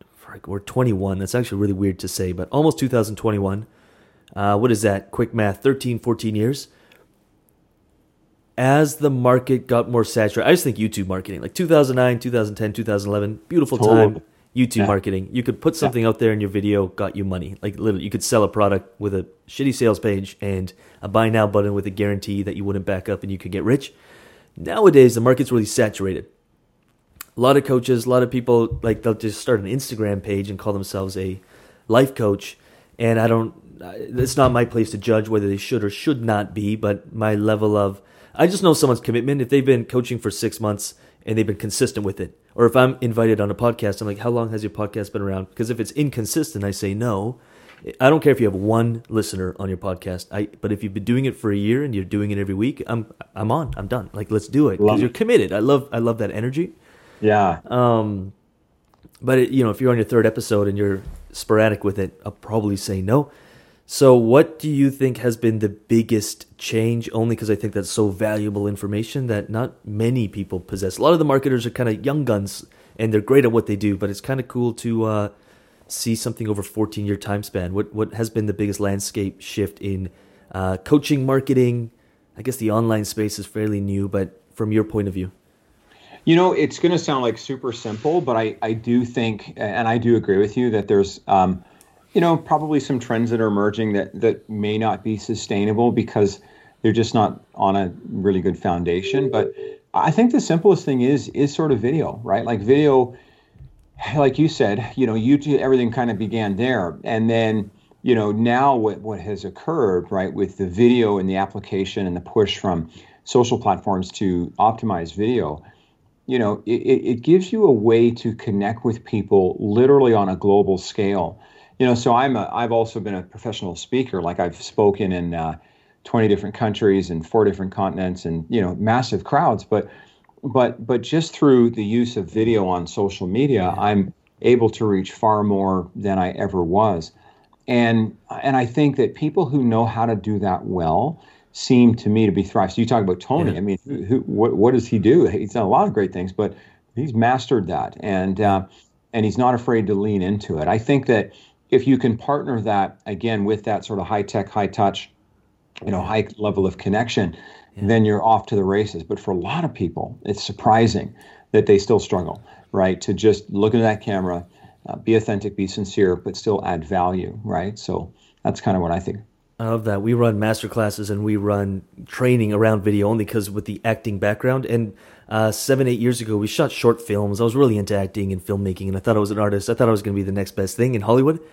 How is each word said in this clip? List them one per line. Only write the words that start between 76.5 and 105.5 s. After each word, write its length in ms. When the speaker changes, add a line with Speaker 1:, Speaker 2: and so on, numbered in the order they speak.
Speaker 1:
fourteen-year 540
time 280
span. 300
What, 220
what 200
has 140
been 160
the 80
biggest 280
landscape 580
shift 400
in, 300
uh, 320
coaching, 420
marketing? 640
I 40
guess 160
the 120
online 360
space 340
is 60
fairly 340
new, 300
but 320
from 200
your 100
point 240
of 60
view. 180
Speaker 2:
You 100
know, 160
it's 260
gonna 220
sound, 240
like, 140
super 340
simple, 480
but 160
I, 260
I 120
do 320
think, 500
and 320
I 100
do 200
agree 220
with 180
you 140
that 180
there's, 360
um, 380
you 80
know, 140
probably 440
some 200
trends 300
that 100
are 80
emerging 460
that, 260
that 300
may 280
not 260
be 140
sustainable 720
because 480
they're 100
just 220
not 280
on 220
a 180
really 300
good 160
foundation. 720
But 240
I 160
think 220
the 100
simplest 420
thing 180
is, 280
is 240
sort 180
of 80
video, 440
right? 200
Like, 160
video, 540
like 240
you 80
said, 380
you 100
know, 80
YouTube, 460